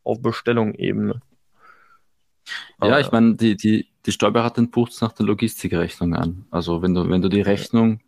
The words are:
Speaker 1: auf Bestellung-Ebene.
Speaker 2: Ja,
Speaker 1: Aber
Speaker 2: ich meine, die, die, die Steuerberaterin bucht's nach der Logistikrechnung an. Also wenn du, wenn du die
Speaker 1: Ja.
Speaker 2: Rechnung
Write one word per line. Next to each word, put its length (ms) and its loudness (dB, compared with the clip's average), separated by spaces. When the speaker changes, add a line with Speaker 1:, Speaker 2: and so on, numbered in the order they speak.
Speaker 1:
auf 200 -4
Bestellung-Ebene. 960 -2
Speaker 2:
Ja, 60 0
Speaker 1:
Aber 140 4
Speaker 2:
ich 120 -2
meine, 220 6
die, 220 2
die, 320 0
die 60 0
Steuerberaterin 580 2
bucht's 320 -2
nach 100 0
der 140 -2
Logistikrechnung 880 -2
an. 360 -4
Also 300 -4
wenn 140 0
du, 160 0
wenn 100 2
du 80 2
die 100 0
Speaker 1:
Ja. 60 2
Speaker 2:
Rechnung 640 0